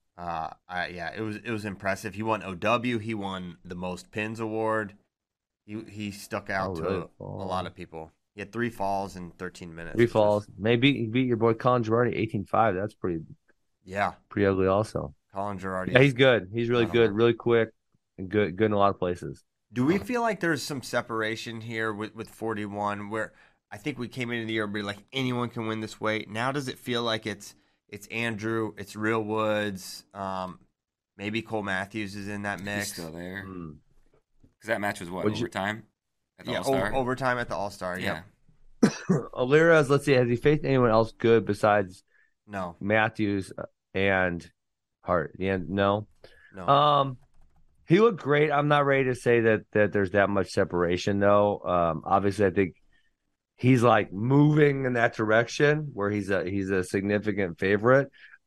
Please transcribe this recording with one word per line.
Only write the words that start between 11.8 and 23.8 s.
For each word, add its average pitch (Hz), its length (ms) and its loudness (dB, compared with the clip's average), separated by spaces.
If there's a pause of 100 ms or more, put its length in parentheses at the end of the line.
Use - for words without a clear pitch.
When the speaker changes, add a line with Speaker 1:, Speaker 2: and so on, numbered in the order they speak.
Speaker 2:
Girardi 113 300 0
eighteen 104 300 -2
five. 107 320 2
That's 101 180 -4
pretty, 85 280 -4 (640)
Speaker 1:
Yeah. 95 260 -2 (160)
Speaker 2:
pretty 101 180 2
ugly 95 220 4
also. 98 480 -2 (180)
Speaker 1:
Colin 98 240 -6
Girardi. 92 360 -6
Speaker 2:
Yeah, 127 80 8
he's 139 120 4
good. 117 400 4
He's 117 140 -2
really 120 160 2
Speaker 1:
I 107 40 0
don't - 60 -6
Speaker 2:
good, 113 180 6
Speaker 1:
know. 98 40 -4
Speaker 2:
really 117 180 4
quick, 117 360 2 (480)
and 92 100 -10
good, 92 300 0
good 110 80 2
in 104 80 2
a 101 40 2
lot 101 120 6
of - 100 -4
places. 87 420 -6 (300)
Speaker 1:
Do 123 140 -2
we 175 140 2
feel 240 220 -4
like 226 200 -2
there's 165 200 0
some 139 220 -8
separation 113 800 -6
here 113 320 -4
with, 104 200 -8
with 110 160 -12
forty-one 104 800 -6
where 107 220 -6 (400)
I 104 60 -16
think 143 200 -6